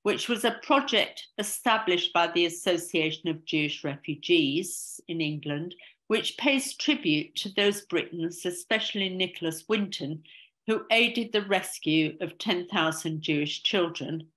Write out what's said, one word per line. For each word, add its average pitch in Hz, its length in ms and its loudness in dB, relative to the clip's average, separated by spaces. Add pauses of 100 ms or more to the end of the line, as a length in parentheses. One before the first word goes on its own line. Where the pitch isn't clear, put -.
which - 260 0
was 233 160 0
a 233 180 2
project - 640 2 (100)
established 208 720 0
by 170 160 4
the 170 180 4
Association 165 840 0
of 156 160 -4
Jewish 151 400 0
Refugees 151 1200 0
in 165 140 -4
England, 151 540 -4 (320)
which - 280 -2
pays 269 380 0
tribute - 640 0
to - 180 -6
those 202 240 4
Britons, 170 680 -4
especially 196 600 -2
Nicholas 185 640 -4
Winton, 185 540 -2 (440)
who 220 140 0 (100)
aided 233 400 2
the 208 120 2
rescue 160 760 2
of 170 180 -6
ten 202 300 -2
thousand 160 540 0
Jewish 147 420 -2
children 160 720 -2